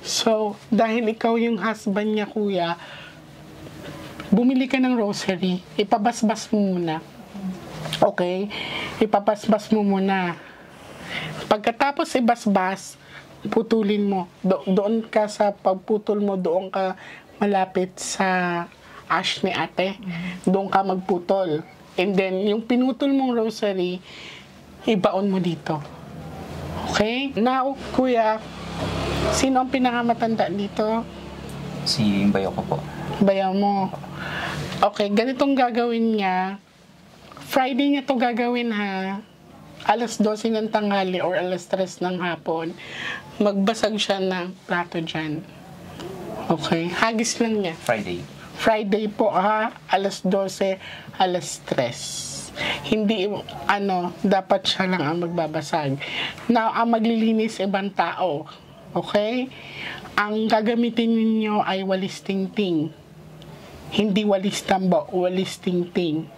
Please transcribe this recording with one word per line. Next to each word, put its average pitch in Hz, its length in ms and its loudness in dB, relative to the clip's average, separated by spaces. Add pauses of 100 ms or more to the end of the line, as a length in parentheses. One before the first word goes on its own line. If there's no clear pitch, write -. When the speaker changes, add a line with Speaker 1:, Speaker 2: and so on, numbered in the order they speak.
Speaker 1:
So, 214 640 0
dahil 220 480 2
ikaw 233 240 2
yung 233 180 2
husband 208 540 -2
niya, 208 160 0
Kuya, 190 480 0 (1600)
bumili 254 360 4
ka 262 120 2
ng 254 160 4
rosary, 185 680 0 (120)
ipabasbas 214 760 2
mo 196 240 2
muna. 165 280 -2 (960)
Okay? 190 520 2 (480)
Ipabasbas 214 720 2
mo 214 120 4
muna. 190 520 2 (1120)
Pagkatapos 285 680 2
ibasbas, 196 800 2 (560)
putulin 214 560 2
mo. 185 200 0 (120)
Do-, 190 240 2
doon 208 400 2
ka 214 240 2
sa 208 240 2
pagputol 208 720 0
mo, 196 160 0
doon - 320 0
ka 190 240 -2 (400)
malapit 185 600 0
sa 180 680 0 (440)
ash 180 360 0
ni 185 80 0
ate. 185 480 -2
Speaker 2:
Mm-hmm. 180 480 -4
Speaker 1:
Doon 190 240 2
ka 196 80 6
magputol. 185 800 0 (360)
And 190 200 2
then, 190 320 2
yung 220 160 0
pinutol 262 480 2
mong 262 240 2
rosary, 190 640 0 (880)
ibaon 202 400 2
mo 190 160 2
dito. 160 320 -2 (1120)
Okay? 254 480 0
Now, 254 400 2 (160)
Kuya, 226 480 4 (960)
sino 262 240 4
ang 262 80 0
pinakamatanda 233 800 2
dito? 214 560 -2 (800)
Speaker 3:
Si 101 480 2
bayo 98 240 2
ko - 80 -4
po. - 120 -2 (440)
Speaker 1:
Bayaw 196 320 4
mo. 196 400 0 (920)
Okay, 202 320 2
ganitong 262 400 2
gagawin 233 640 2
niya. 190 400 0 (880)
Friday 277 480 2
niya 277 80 0
to 262 160 0
gagawin, 240 560 0
ha. 196 480 -4 (640)
Alas 226 320 0
dose 214 320 2
ng 220 220 0
tanghali 196 500 0
or 170 160 0
alas 180 320 -4
tres 185 320 -2
ng 180 160 -2
hapon, 165 560 -2 (640)
magbasag 208 560 2
siya 202 240 0
ng 185 360 -2 (120)
plato 175 320 -2
dyan. 160 400 -4 (1120)
Okay? 170 400 0
Hagis 226 480 0
lang 220 240 2
niya. 165 160 -2
Speaker 3:
Friday. 90 480 -2 (320)
Speaker 1:
Friday 214 480 2
po, 208 240 2
ha. 214 400 2 (160)
Alas 190 400 0
dose, 190 560 0 (320)
alas 180 480 0
tres. - 360 -2 (880)
Hindi, 214 400 2 (440)
ano, 190 420 0 (100)
dapat 190 440 2
siya - 200 0
lang 185 160 0
ang 156 220 0
magbabasag. 156 760 -2 (520)
Now, 226 240 4
ang 233 200 4
maglilinis, 220 680 2
ibang 196 320 0
tao. 170 560 0 (420)
Okay? 214 540 0 (720)
Ang 214 320 0
gagamitin 233 600 2
ninyo 220 520 2
ay 190 240 -2
walis 190 340 -2
tingting. 185 720 0 (1000)
Hindi 208 320 2
walis 196 400 2
tambo, 185 480 4
walis 185 480 0
tingting. 175 760 0